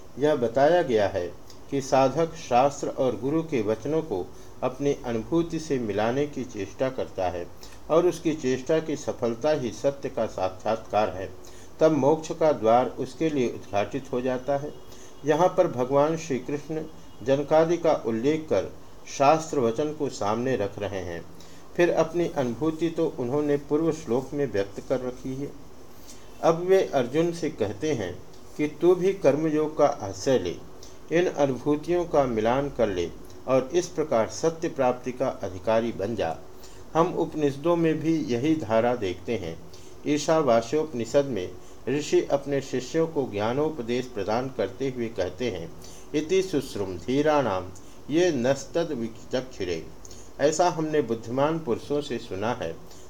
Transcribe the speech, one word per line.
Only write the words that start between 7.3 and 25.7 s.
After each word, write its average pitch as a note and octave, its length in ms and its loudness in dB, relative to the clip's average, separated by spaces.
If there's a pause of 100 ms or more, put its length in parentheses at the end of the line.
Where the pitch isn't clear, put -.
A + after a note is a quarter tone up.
और E3+ 160 6
उसकी E3 280 0
चेष्टा C3 440 0
की D#3+ 180 -4
सफलता A#2 540 -2
ही C3 200 0
सत्य C#3 380 -2
का A2+ 180 -2
साक्षात्कार G#2 840 0
है। F#2 220 -6 (500)
तब D#3+ 120 8
मोक्ष D#3 400 4
का D#3+ 200 4
द्वार A#2 360 6
उसके C3+ 420 -2
लिए C3 180 2
उद्घाटित - 640 -2
हो B2 80 0
जाता B2+ 360 -2
है। D3 160 -6 (540)
यहाँ D#3 220 6
पर F3+ 180 4
भगवान C#3 500 4
श्री C#3 220 -2
कृष्ण D3 440 -4 (400)
जनकादि D#3 540 4
का D#3+ 300 2
उल्लेख C#3 440 0
कर F#2 220 2 (460)
शास्त्र D3 420 4
वचन B2+ 320 2
को D3+ 160 -2
सामने A#2 480 0
रख G2+ 220 -2
रहे G2+ 120 -2
हैं। F2 340 -6 (520)
फिर F3 160 4
अपनी E3 360 2
अनुभूति D3+ 600 -2
तो E3 300 -2
उन्होंने C#3+ 380 0
पूर्व D3+ 360 0
श्लोक C3+ 420 -2
में C#3+ 180 0
व्यक्त G2+ 360 -2
कर C3 120 0
रखी B2+ 360 -6
है। C#3+ 160 -6 (880)